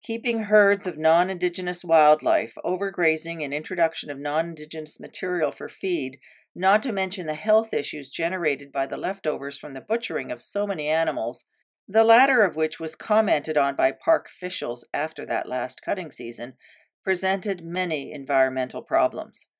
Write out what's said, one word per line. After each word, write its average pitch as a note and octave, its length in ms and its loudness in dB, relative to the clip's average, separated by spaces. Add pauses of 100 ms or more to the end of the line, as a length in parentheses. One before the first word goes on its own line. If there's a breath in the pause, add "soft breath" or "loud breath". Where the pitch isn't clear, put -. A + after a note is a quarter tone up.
"Keeping A3+ 400 -4
herds G3+ 420 4
of D#3+ 100 -6
non-Indigenous F3 880 2
wildlife, D3+ 720 4 (100)
overgrazing E3+ 800 -2
and C#3 100 -6
introduction D#3+ 560 -2
of C#3 120 -8
non-Indigenous D#3 800 -4
material D#3+ 500 -2
for C#3+ 180 -12
feed, C#3+ 520 -4 (340 soft breath)
not F#3+ 300 2
to B3+ 80 -2
mention F#3 340 -4
the D#3 80 -2
health A3 400 2
issues C#3+ 380 -6
generated E3 580 -2
by C#3 160 -2
the C3+ 100 -6
leftovers C#3+ 600 -4
from C#3+ 160 -12
the C3 60 -8
butchering D#3+ 500 -4
of B2 100 -6
so - 240 -4
many F3 220 -4
animals, C#3 580 -2 (460)
the A3 140 6
latter A#3+ 380 6
of F3 120 2
which D#3 240 -2
was D#3+ 160 -6
commented E3+ 640 2
on C#3 180 2
by C#3 160 2
park D#3 380 0
officials - 640 -8
after D3 320 -4
that A#2+ 240 -4
last B2+ 340 -4
cutting E3+ 280 -4
season, A#2+ 420 -10 (500 soft breath)
presented F#3 600 -2
many E3 480 -4
environmental C3 720 0
problems." - 640 -2 (120)